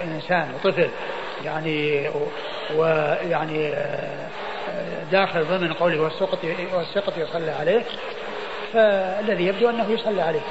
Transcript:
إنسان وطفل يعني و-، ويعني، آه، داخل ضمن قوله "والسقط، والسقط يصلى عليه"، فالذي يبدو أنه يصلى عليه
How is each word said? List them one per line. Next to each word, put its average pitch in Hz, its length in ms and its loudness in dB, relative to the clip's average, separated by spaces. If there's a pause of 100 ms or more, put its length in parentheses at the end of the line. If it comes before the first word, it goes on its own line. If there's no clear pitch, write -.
إنسان 160 520 -2
وطفل 175 340 2 (560)
يعني 151 640 0
و-، 147 200 -2 (480)
ويعني، 156 920 2
آه، - 600 -4 (840)
داخل 185 320 4
ضمن 175 280 0
قوله 165 280 2
"والسقط، 170 380 0 (360)
والسقط 175 440 -2
يصلى 160 320 -2
عليه"، 160 320 2 (880)
فالذي 196 760 4
يبدو 196 240 4
أنه 226 220 0
يصلى 208 300 2
عليه 160 180 2 (100)